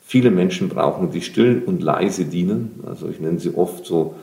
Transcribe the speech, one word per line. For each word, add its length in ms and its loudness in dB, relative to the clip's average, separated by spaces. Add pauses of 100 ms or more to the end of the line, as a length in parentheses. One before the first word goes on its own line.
viele 300 4
Menschen 380 2
brauchen, 420 0
die 100 -4
still 440 2
und 180 -2
leise 420 0
dienen. 640 -4
Also 220 -8
ich 100 -10
nenne 200 -2
sie 160 -4
oft 300 -2
so 380 -2